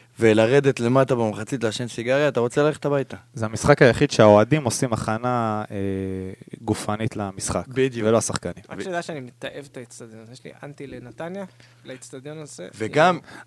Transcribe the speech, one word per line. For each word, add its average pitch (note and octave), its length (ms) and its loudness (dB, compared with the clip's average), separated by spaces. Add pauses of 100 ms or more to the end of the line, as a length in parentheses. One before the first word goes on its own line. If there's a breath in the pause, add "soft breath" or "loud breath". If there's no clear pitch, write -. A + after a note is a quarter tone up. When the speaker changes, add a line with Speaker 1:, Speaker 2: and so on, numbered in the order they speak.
(200 soft breath)
Speaker 1:
ולרדת A2+ 600 4
למטה C3 360 2
במחצית A2 480 -4
לעשן A#2 240 -4
סיגריה, B2+ 400 -2
אתה A#2+ 120 -2
רוצה B2 240 0
ללכת D3+ 220 -2
הביתה. C#3 320 -4 (160)
Speaker 2:
זה A2+ 120 -6
המשחק A2+ 360 2
היחיד C#3 300 4
שהאוהדים A2 520 8
עושים A#2+ 300 -2
הכנה, A2+ 800 -2
אה, G#2+ 40 -10 (880)
גופנית G#2+ 560 -4
למשחק, F#2+ 500 -6
Speaker 1:
בדיוק. B2+ 400 -2
Speaker 2:
ולא A2+ 100 4
השחקנים. - 520 -6
Speaker 3:
רק G2 120 -12
שתדע F3 200 -6
שאני E3 180 -12
מתעב C3 520 -14
את - 60 -18
האצטדיון. A2+ 460 -20 (100)
יש C3 120 -20
לי C#3+ 60 -18 (120)
אנטי D3 240 -16
לנתניה, C3 580 -14 (400 soft breath)
לאצטדיון C3+ 520 -16
הזה. D#3+ 300 -16 (100)
Speaker 1:
וגם, D#3 420 2 (280 loud breath)